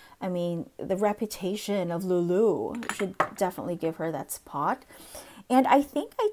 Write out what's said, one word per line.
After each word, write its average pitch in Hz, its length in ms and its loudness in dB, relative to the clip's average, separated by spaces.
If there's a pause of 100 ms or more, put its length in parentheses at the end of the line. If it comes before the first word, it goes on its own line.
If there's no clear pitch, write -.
(200)
I 190 80 -4
mean, 175 400 -2 (100)
the 190 180 -2
reputation 202 960 -2
of 175 120 -2
Lulu 180 680 2 (220)
should 190 180 -4 (220)
definitely 180 400 -2
give 160 200 -4
her 165 140 -4
that 147 220 -6
spot. 160 520 -4 (640)
And 254 200 6
I 277 120 8
think 294 380 -4
I 427 140 2